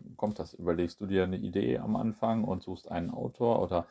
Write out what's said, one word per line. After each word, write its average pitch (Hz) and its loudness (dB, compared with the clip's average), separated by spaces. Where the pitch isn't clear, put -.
kommt 104 -2
das? - -8
Überlegst 87 0
du 104 -4
dir 95 4
eine 92 -2
Idee 104 0
am 107 0
Anfang 113 0
und 92 -2
suchst - -10
einen 87 -2
Autor 120 0
oder 90 0